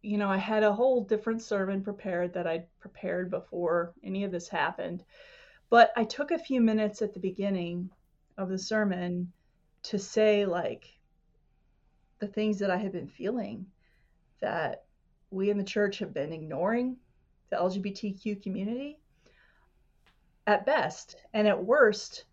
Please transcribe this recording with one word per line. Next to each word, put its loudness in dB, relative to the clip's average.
you -2
know, 0
I 2
had 2
a 6
whole 4
different -2
sermon -2
prepared -4
that -4
I'd -4
prepared -6
before -2
any -4
of -4
this -6
happened, -4
but 10
I 2
took -4
a 2
few 0
minutes 2
at -2
the -12
beginning -4
of -4
the -4
sermon -2
to -4
say, 4
like, -4
the -6
things 0
that 0
I 2
had -2
been -8
feeling, -6
that -2
we 0
in 2
the 0
church 0
have -6
been -4
ignoring -2
the -4
L 2
G -4
B -4
T -6
Q -6
community -6
at 2
best, -2
and 4
at 2
worst 4